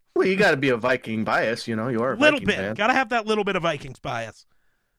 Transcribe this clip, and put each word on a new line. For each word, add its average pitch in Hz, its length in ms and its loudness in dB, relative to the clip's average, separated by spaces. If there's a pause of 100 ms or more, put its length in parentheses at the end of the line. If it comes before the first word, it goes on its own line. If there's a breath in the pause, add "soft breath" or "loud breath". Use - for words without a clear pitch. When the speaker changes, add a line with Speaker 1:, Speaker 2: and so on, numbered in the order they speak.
(140)
Speaker 1:
well, 349 140 2
you 190 80 2
gotta 185 200 6
be 135 120 2
a 123 80 4
Viking 113 480 -2
bias, 117 420 0
you 117 80 -4
know, 110 140 -2
you 117 140 -2
are 131 100 0
a - 40 -4
Speaker 2:
little 294 220 2
Speaker 1:
Viking - 80 -6
Speaker 2:
bit. 196 100 0
Speaker 1:
fan. 190 180 -4
Speaker 2:
Gotta 220 200 0
have 262 140 0
that 226 180 -2
little 214 180 0
bit 190 120 -2
of 170 60 -2
Vikings 147 360 -6
bias. 117 480 -8 (520)